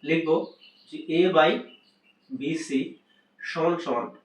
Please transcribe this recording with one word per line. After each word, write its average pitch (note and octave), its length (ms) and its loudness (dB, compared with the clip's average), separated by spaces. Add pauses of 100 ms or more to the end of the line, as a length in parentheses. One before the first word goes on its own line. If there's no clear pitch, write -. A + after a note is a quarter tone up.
লিখবো D#3+ 260 2 (540)
যে D#3 80 -16 (220)
A - 20 4 (160)
by D#3 140 6 (800)
B C3 120 -8 (240)
C - 20 -16 (800)
সমান E3 240 0 (100)
সমান C#3+ 220 -2 (180)